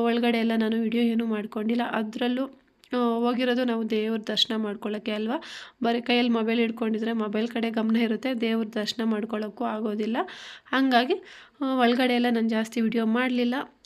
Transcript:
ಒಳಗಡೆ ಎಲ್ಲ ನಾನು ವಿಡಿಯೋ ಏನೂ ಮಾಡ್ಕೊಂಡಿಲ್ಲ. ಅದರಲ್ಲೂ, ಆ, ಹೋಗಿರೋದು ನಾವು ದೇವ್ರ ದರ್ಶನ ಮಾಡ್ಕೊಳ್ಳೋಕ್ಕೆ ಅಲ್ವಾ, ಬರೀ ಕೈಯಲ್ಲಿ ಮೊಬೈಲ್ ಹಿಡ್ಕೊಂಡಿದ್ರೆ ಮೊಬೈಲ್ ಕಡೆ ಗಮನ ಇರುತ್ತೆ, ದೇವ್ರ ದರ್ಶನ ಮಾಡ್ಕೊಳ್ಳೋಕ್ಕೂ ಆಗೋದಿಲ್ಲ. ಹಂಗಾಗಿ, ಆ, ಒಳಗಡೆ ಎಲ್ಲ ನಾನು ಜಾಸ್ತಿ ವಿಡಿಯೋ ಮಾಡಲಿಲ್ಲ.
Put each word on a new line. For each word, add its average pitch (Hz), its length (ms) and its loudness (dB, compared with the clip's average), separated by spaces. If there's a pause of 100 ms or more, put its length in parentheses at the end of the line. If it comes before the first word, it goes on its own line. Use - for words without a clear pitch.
ಒಳಗಡೆ 233 360 2
ಎಲ್ಲ 226 180 2
ನಾನು 226 260 0
ವಿಡಿಯೋ 226 220 0
ಏನೂ 233 220 2
ಮಾಡ್ಕೊಂಡಿಲ್ಲ. 214 560 -2 (100)
ಅದರಲ್ಲೂ, 247 560 -2 (460)
ಆ, - 20 0
ಹೋಗಿರೋದು 240 720 2
ನಾವು 226 240 -2
ದೇವ್ರ 220 380 0
ದರ್ಶನ 220 280 0
ಮಾಡ್ಕೊಳ್ಳೋಕ್ಕೆ 214 560 -4
ಅಲ್ವಾ, 220 300 -4 (420)
ಬರೀ 233 180 0
ಕೈಯಲ್ಲಿ 240 300 2
ಮೊಬೈಲ್ 226 280 2
ಹಿಡ್ಕೊಂಡಿದ್ರೆ 226 540 0
ಮೊಬೈಲ್ 214 340 -2
ಕಡೆ 226 220 -2
ಗಮನ 220 260 2
ಇರುತ್ತೆ, 226 380 0
ದೇವ್ರ 226 340 0
ದರ್ಶನ 214 360 -4
ಮಾಡ್ಕೊಳ್ಳೋಕ್ಕೂ 214 600 -2
ಆಗೋದಿಲ್ಲ. 220 540 -2 (480)
ಹಂಗಾಗಿ, 262 480 4 (480)
ಆ, 269 140 0
ಒಳಗಡೆ 247 380 4
ಎಲ್ಲ 240 160 2
ನಾನು 226 200 2
ಜಾಸ್ತಿ 226 320 0
ವಿಡಿಯೋ 226 240 2
ಮಾಡಲಿಲ್ಲ. 247 500 2 (300)